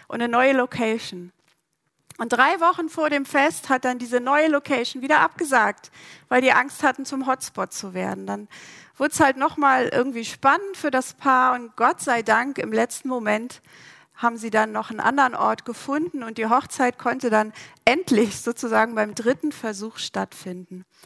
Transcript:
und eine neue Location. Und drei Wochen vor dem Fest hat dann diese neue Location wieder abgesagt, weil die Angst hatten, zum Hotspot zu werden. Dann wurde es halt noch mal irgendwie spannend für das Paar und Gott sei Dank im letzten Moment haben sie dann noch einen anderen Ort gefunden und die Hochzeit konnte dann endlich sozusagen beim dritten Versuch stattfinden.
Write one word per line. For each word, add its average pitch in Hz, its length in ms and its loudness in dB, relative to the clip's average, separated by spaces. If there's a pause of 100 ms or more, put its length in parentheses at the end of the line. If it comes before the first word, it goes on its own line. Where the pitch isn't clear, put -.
und - 140 -6
eine 240 80 0
neue 254 240 4
Location. 226 800 -2 (840)
Und 233 120 -6
drei 277 320 4
Wochen 349 280 2
vor 311 200 -2
dem 285 160 0
Fest 294 440 0
hat 262 140 2
dann 254 160 -2
diese 247 220 -2
neue 285 260 2
Location 285 540 -2
wieder 294 180 2
abgesagt, 262 720 0 (380)
weil 254 120 4
die 254 120 6
Angst - 300 0
hatten, 269 220 0
zum 262 220 -6
Hotspot 240 460 -4
zu 190 200 -12
werden. 190 320 -6
Dann 208 220 -8 (480)
wurde 294 160 -2
es - 80 -6
halt 277 160 6
noch 277 220 -2
mal 262 320 2
irgendwie 240 340 -2
spannend 370 540 0
für 294 140 -4
das 262 240 -2
Paar 254 400 4
und 240 200 -12
Gott 254 240 2
sei 240 220 0
Dank 226 380 0
im 220 120 -6
letzten 226 380 -2
Moment 226 520 -4 (540)
haben 233 220 0
sie 220 140 -8
dann 220 200 2
noch 214 200 -6
einen 220 80 -10
anderen 262 340 2
Ort 220 320 -2
gefunden 285 560 -4
und 226 160 -10
die 226 80 -2
Hochzeit 247 540 0
konnte 240 320 -2
dann 214 200 2 (320)
endlich 240 580 2
sozusagen 226 520 0
beim 214 220 -2
dritten 262 360 -2
Versuch 214 460 -10
stattfinden. 185 880 -10 (200)